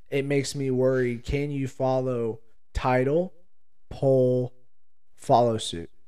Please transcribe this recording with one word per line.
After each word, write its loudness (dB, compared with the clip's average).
It -2
makes 0
me -2
worry. 2
Can -2
you -2
follow 0
title, 2
poll, 4
follow 4
suit? -8